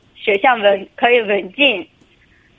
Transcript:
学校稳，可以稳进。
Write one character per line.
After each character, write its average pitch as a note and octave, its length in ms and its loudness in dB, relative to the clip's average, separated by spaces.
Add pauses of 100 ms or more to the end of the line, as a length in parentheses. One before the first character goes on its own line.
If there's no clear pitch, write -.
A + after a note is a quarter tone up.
(160)
学 G3+ 240 -2
校 B3+ 160 2
稳， G3+ 400 0
可 A#3+ 160 0
以 A#3+ 100 2
稳 G3 320 -4
进。 B3+ 340 -2 (720)